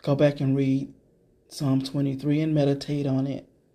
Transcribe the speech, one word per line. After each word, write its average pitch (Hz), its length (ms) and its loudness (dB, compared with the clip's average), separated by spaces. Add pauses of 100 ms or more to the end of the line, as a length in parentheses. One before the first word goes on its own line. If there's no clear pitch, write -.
go 143 120 2
back 143 260 2
and 135 140 0
read 135 400 -2 (540)
Psalm 135 340 0
twenty-three 143 580 -2
and 160 140 0
meditate 143 520 0
on 131 200 0
it. - 220 -8 (260)